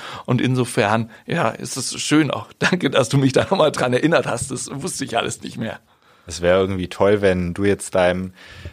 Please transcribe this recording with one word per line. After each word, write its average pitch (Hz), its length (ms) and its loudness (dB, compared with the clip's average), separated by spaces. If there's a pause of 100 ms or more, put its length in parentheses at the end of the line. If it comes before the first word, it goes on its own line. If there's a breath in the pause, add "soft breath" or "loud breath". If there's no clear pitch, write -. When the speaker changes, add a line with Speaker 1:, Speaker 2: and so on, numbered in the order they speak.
(260 loud breath)
Speaker 1:
Und 123 160 2
insofern, 117 680 2 (180 loud breath)
ja, 156 220 0
ist - 300 -8
es - 200 -8
schön 147 320 2
auch. - 220 -6
<laughs> - 60 -20
Danke, 180 320 0
dass 127 180 2
du - 80 0
mich 135 160 4
da - 180 4
nochmal 151 220 4
dran 127 220 0
erinnert 139 320 2
hast. 120 240 -6
Das 123 200 -8
wusste 139 360 -8
ich 110 100 -4
alles - 240 -2
nicht - 160 -12
mehr. 113 240 -8 (460 soft breath)
Speaker 2:
Es 80 160 -10
wäre 90 180 4
irgendwie 95 260 -2
toll, 101 360 2
wenn 92 320 2
du 101 100 -2
jetzt 98 320 0
deinem, 92 380 0 (380 loud breath)